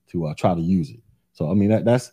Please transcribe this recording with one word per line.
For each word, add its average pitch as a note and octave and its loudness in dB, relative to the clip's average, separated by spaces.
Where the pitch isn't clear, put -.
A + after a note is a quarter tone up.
to, E2 -6
uh, D2+ -8
try F#2+ 0
to E2+ -2
use E2+ 0
it. - -20
So, D#2 -4
I F#2 0
mean, G2+ 4
that, G#2+ 2
that's, B2 0